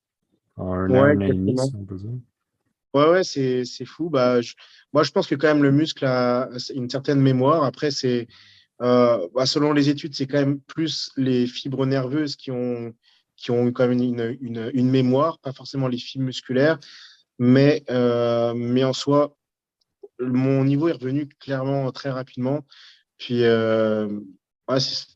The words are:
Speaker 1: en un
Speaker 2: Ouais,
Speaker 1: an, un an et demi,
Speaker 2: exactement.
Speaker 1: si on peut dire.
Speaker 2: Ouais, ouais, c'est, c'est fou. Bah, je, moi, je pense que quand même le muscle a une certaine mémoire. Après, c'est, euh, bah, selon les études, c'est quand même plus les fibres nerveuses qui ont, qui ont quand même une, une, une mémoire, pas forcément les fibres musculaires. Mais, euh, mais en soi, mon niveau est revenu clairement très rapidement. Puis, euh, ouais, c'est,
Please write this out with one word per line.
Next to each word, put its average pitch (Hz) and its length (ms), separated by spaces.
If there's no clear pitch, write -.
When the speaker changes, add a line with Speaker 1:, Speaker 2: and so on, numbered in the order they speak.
Speaker 1:
en 92 160
un 92 180
Speaker 2:
Ouais, 127 80
Speaker 1:
an, 135 60
un 147 140
an - 20
et 98 80
demi, 95 240
Speaker 2:
exactement. 127 140
Speaker 1:
si 135 100
on 98 80
peut 95 120
dire. 110 220
Speaker 2:
Ouais, 147 160
ouais, 185 120
c'est, 127 420
c'est 123 200
fou. 160 260
Bah, 123 300
je, 120 140
moi, 151 120
je 143 80
pense 185 160
que 151 80
quand 147 100
même 151 160
le 139 80
muscle 147 340
a 123 440
une 123 160
certaine 139 300
mémoire. 135 420
Après, 139 300
c'est, 123 340
euh, 120 520
bah, 127 120
selon 147 260
les 143 180
études, 143 240
c'est - 120
quand 143 140
même 143 200
plus - 560
les 127 300
fibres 131 400
nerveuses 135 480
qui - 160
ont, 123 420
qui - 160
ont 120 180
quand 123 160
même 123 160
une, 120 380
une, 117 340
une 127 160
mémoire, 131 480
pas 131 140
forcément 135 340
les 123 120
fibres 135 260
musculaires. 131 560
Mais, 135 520
euh, 120 640
mais 120 280
en 131 100
soi, 143 440
mon 131 460
niveau 143 240
est 165 40
revenu 139 360
clairement 135 640
très - 180
rapidement. 131 560
Puis, 120 260
euh, 110 640
ouais, 131 120
c'est, - 360